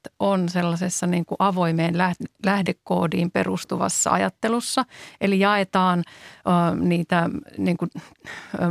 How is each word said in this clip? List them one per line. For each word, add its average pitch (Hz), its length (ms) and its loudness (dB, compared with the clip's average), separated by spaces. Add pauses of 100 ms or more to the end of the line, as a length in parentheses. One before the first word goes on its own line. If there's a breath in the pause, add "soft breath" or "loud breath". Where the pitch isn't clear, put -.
(200)
on 196 280 2
sellaisessa 175 580 -2
niinku 175 320 -2
avoimeen 170 600 2
lähde-, 180 280 -2 (200)
lähdekoodiin 180 840 0
perustuvassa - 800 -2
ajattelussa. 226 720 0 (360 loud breath)
Eli 196 180 2
jaetaan, 190 600 2 (480 soft breath)
ö, 175 300 4
niitä 175 540 0 (280)
niinku, 180 280 0 (100)
ö, - 20 -12 (720 loud breath)